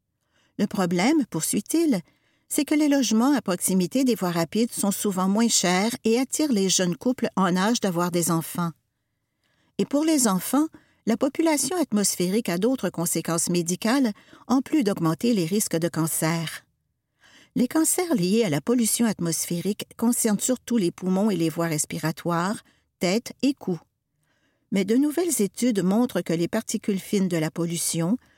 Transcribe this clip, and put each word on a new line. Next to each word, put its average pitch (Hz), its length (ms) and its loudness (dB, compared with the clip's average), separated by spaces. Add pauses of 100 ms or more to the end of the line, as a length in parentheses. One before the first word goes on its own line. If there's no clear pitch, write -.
(580)
Le 202 100 0
problème, 196 640 2
poursuit-il, 208 720 0 (480)
c'est - 140 0
que 302 120 0
les 302 120 4
logements 269 480 4
à 240 60 0
proximité 185 640 0
des 240 100 2
voies 180 160 -2
rapides 175 400 0
sont 202 200 -2
souvent 190 360 -2
moins 220 220 2
chers 190 420 2 (140)
et 226 120 2
attirent 277 360 0
les 190 160 2
jeunes 175 260 0
couples 247 400 -2
en 185 220 2
âge 214 240 0
d'avoir 175 280 -2
des 170 220 0
enfants. 165 400 -2 (1080)
Et 202 80 0
pour 294 200 0
les 285 240 2
enfants, 254 380 2 (380)
la 214 120 2
population 302 600 0
atmosphérique 208 720 0
a 175 100 0
d'autres 214 320 0
conséquences 165 600 -2
médicales, 196 640 0 (340)
en 262 140 2
plus 302 220 2
d'augmenter 190 500 0
les 185 120 0
risques 196 300 -2
de 165 140 0
cancer. 160 760 -2 (920)
Les 247 120 2
cancers 330 460 0
liés 196 320 2
à 196 40 0
la 147 120 0
pollution 233 460 2
atmosphérique 175 800 -4 (120)
concernent 226 420 0
surtout 247 380 -2
les 175 140 2
poumons 185 400 0
et 190 40 0
les 165 140 0
voies 170 180 -4
respiratoires, 165 920 -2 (380)
tête 190 420 -2
et 277 140 2
cou. 180 220 -6 (920)
Mais 190 140 0
de 190 100 2
nouvelles 294 460 0
études 202 420 0
montrent 196 380 0
que 170 120 -2
les 165 140 0
particules 214 520 -4
fines 190 280 0
de 175 100 0
la 160 140 -2
pollution, 170 640 -2 (200)